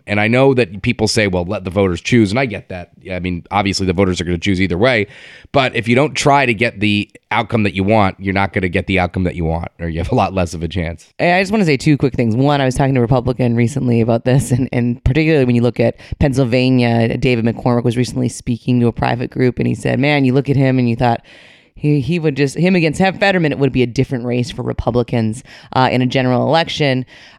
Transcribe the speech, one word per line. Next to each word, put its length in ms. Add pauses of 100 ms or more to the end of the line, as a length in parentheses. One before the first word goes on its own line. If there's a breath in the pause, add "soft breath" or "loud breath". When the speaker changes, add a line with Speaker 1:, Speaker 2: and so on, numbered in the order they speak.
Speaker 1:
And 140
I 80
know 240
that 280
people 280
say, 180
"Well, 160
let 220
the 40
voters 300
choose." 320
And 80
I 60
get 240
that. 220 (200)
I 80
mean, 320
obviously 340
the 60
voters 300
are 20
gonna 140
choose 240
either 160
way. 300 (440 loud breath)
But 240
if 100
you 80
don't 200
try 320
to 80
get 260
the 320 (200)
outcome 320
that 100
you 100
want, 340
you're 160
not 200
gonna 160
get 180
the 100
outcome 280
that 100
you 80
want, 240 (100)
or 120
you 80
have 120
a 60
lot 180
less 200
of 100
a 60
chance. 500
Speaker 2:
I 220
just 100
wanna 140
say 100
two 220
quick 160
things. 200
One, 280
I 40
was 100
talking 180
to 60
a 20
Republican 560
recently 420
about 240
this, 280
and, 200
and 320
particularly 400
when 120
you 60
look 200
at 160 (220 loud breath)
Pennsylvania, 960
David 260
McCormick 400
was 140
recently 320
speaking 500
to 80
a 60
private 380
group, 280
and 80
he 80
said, 240
"Man, 240
you 100
look 160
at 60
him 240
and 100
you 60
thought, 300 (500 loud breath)
he, 260
he 180
would 160
just, 220
him 180
against 240
Hef-, 200
Fetterman, 340
it 40
would 140
be 120
a 40
different 380
race 260
for 120
Republicans, 840 (260 loud breath)
uh, 180
in 120
a 40
general 400
election." 600 (340 loud breath)